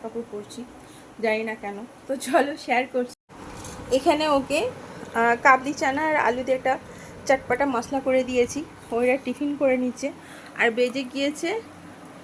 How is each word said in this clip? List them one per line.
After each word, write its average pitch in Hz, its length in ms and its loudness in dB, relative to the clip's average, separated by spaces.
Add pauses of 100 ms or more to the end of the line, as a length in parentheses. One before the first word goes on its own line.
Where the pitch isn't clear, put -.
কাপড় 226 280 -8
পরছি, 208 320 -12 (580)
জানি 220 220 0
না 220 120 -6
কেন। 208 300 -10 (220)
তো 269 80 -2
চলো, 285 420 2
শেয়ার 254 300 0
করছি। 247 280 -4 (760)
এখানে 302 380 4
ওকে, 294 400 2 (440)
আহ, 233 300 4
কাবলি 262 300 8
চানা 294 340 0
আর 311 80 2
আলু 247 280 2
দিয়ে 254 140 2
একটা 262 220 0 (460)
চটপটা 262 400 2
মশলা 269 340 -2
করে 262 240 2
দিয়েছি, 247 400 0 (280)
ওইটা 247 260 4
টিফিন 285 380 -4
করে 269 220 4
নিচ্ছে। 254 340 -2 (460)
আর 226 140 2
বেজে 247 320 0
গিয়েছে 294 580 -2 (640)